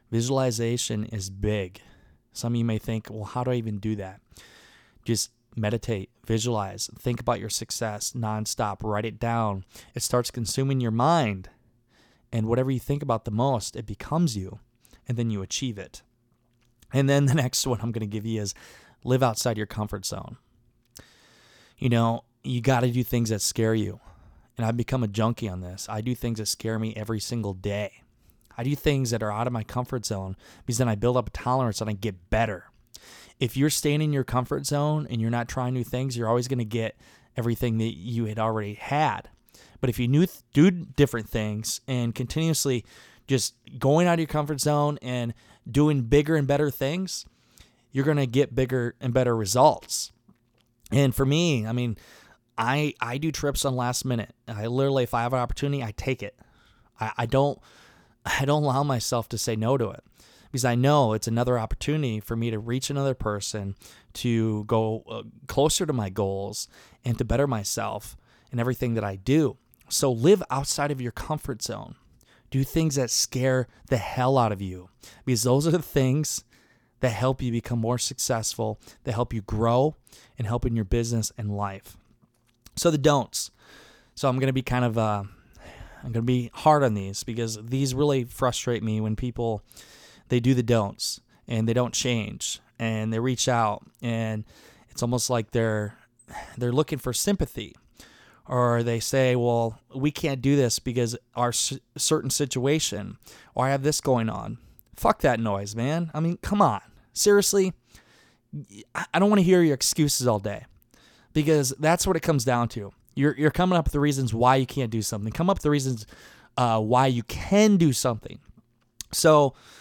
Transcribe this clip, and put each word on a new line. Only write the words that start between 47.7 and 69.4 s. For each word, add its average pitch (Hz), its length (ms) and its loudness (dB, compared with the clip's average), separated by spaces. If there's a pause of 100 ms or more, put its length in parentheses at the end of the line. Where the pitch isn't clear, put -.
you're 135 120 0
gonna 147 220 2
get 120 300 2
bigger 123 440 0
and 120 140 -4
better 123 220 4
results. 117 720 2 (800)
And 135 240 4
for 135 100 0
me, 143 400 2
I 110 60 -6
mean, 120 260 -2 (640)
I, 135 420 0
I 120 180 -4
do 156 120 -2
trips 143 340 -2
on 131 120 0
last 123 280 -2
minute. 117 300 -4 (140)
I 107 180 -8
literally, 131 380 2
if - 100 -4
I 117 80 0
have 120 100 -2
an 127 60 0
opportunity, 139 440 -2
I 107 100 -6
take - 320 -4
it. - 120 -12 (640)
I, 110 180 -2
I 120 80 -2
don't, 135 320 2 (680)
I - 180 0
don't 147 200 2
allow 135 180 2
myself 123 460 -2
to 113 100 -6
say 117 160 -2
no 117 240 2
to 107 120 0
it - 120 -16 (480)
because 127 140 -4
I 120 100 4
know 131 380 6
it's 110 160 -2
another 123 280 2
opportunity 120 640 -2
for 113 160 -6
me 117 160 0
to 110 80 -2
reach 117 320 -4
another 139 240 0
person, 101 640 -4 (380)
to 110 500 0
go, 110 440 0
uh, 110 140 -10 (240)
closer 156 400 2
to 151 60 -2
my 110 180 -2
goals, 98 560 -4 (380)
and 117 140 0
to 127 60 -2
better 120 220 2
myself 107 680 -6 (340)
in 120 80 -4
everything 120 360 0
that 107 100 0
I 98 100 -4
do. 127 420 2 (320)